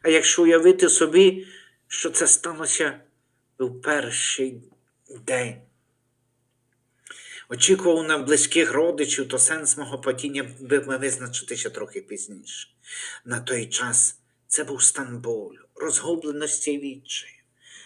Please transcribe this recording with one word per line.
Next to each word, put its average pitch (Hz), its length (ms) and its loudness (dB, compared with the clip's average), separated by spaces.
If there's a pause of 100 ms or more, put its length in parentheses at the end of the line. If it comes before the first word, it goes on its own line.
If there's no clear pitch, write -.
А 165 60 2
якщо 160 340 4
уявити 170 460 8
собі, 185 580 6 (420)
що - 220 -6
це 165 160 0
сталося 156 720 0 (580)
в 127 220 -4
перший 131 800 -4 (640)
день, 123 340 -4 (1900)
очікував 165 580 2
на 156 120 2
близьких 147 540 2
родичів, 151 560 0
то - 100 -4
сенс 156 380 0
мого 135 220 -10
падіння 131 520 -6 (100)
би 135 200 0
ми 139 160 -6
визначити 123 600 -6
ще 113 140 -6
трохи 104 300 -12
пізніше. - 680 -16 (560)
На 120 160 -6
той 123 260 -6
час - 520 -2 (280)
це - 180 -2
був 139 180 -4
стан 123 360 -2
болю, 113 460 -8 (100)
розгубленості 151 1000 -4
і 143 60 -6
відчаю. - 540 -12 (540)